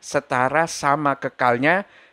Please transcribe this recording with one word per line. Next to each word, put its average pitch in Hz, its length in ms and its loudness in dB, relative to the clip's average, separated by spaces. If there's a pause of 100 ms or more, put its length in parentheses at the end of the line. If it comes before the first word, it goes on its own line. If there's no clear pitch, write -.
setara 139 640 0
sama 143 500 0
kekalnya 135 680 0 (260)